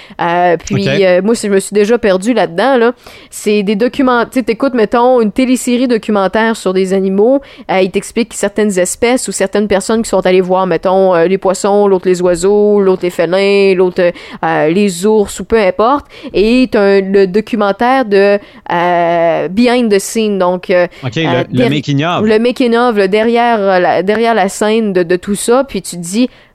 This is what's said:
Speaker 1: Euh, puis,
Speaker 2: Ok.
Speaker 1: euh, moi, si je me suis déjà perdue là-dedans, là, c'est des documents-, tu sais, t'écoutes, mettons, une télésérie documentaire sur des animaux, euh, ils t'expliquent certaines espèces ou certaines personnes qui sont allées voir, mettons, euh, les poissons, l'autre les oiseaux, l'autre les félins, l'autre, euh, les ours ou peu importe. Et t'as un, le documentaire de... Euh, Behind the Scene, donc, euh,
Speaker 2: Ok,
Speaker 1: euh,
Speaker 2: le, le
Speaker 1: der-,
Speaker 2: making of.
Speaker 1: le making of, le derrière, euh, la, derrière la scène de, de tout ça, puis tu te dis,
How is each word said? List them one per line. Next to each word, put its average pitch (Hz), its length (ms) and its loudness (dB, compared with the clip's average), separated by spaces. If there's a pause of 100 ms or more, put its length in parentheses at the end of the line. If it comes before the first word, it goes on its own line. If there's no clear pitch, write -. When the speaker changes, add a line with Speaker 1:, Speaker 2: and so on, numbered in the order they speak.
(220)
Speaker 1:
Euh, 175 340 2
puis, 196 320 -4
Speaker 2:
Ok. 196 140 0
Speaker 1:
euh, 180 200 4
moi, 226 140 0
si 214 120 -6
je 196 40 -2
me 196 80 2
suis - 140 -6
déjà 208 240 2
perdue 202 360 0
là-dedans, 202 440 0
là, 233 160 2 (360)
c'est 208 320 -2
des 202 140 -2
documents-, 247 480 0
tu 233 160 -4
sais, 240 40 -2
t'écoutes, 240 300 -2
mettons, 247 460 2
une 220 140 0
télésérie 254 560 0
documentaire 214 680 0
sur 185 180 -4
des 185 200 0
animaux, 196 480 2 (280)
euh, 190 120 0
ils 190 100 0
t'expliquent - 420 -4
certaines 208 460 -2
espèces 240 480 -2
ou 196 60 -8
certaines 202 340 -2
personnes 208 340 0
qui - 80 -8
sont 190 160 0
allées 185 140 4
voir, 185 260 0
mettons, 185 480 0
euh, 165 140 2
les 190 100 0
poissons, 202 520 0
l'autre 185 180 0
les 180 140 0
oiseaux, 202 580 2
l'autre 185 240 2
les 175 60 -2
félins, 196 640 2
l'autre, 180 380 0 (320)
euh, 156 240 0
les 185 360 0
ours 214 360 0
ou - 20 -10
peu 226 160 0
importe. 220 460 0 (280)
Et 233 380 2
t'as 226 80 0
un, 196 220 4
le 196 260 2
documentaire 214 760 0
de... 202 340 2 (320)
Euh, 170 760 0
Behind 233 440 0
the 202 60 4
Scene, 208 400 -2
donc, 180 320 -2
euh, 180 160 2 (180)
Speaker 2:
Ok, 127 140 -6
Speaker 1:
euh, 160 60 -2
Speaker 2:
le, 135 140 0 (140)
le 127 60 -2
Speaker 1:
der-, 123 140 2
Speaker 2:
making 143 340 -2
of. 170 200 -2
Speaker 1:
le 220 120 2
making 240 380 0
of, 233 200 0
le 202 120 2
derrière, 233 520 2
euh, 196 200 2
la, 165 240 0
derrière 226 320 0
la 196 140 2
scène 214 440 -2
de, 180 80 2
de 175 140 0
tout 196 180 -6
ça, 240 300 0
puis 220 180 -6
tu - 140 -14
te 175 60 -10
dis, 202 280 -2 (260)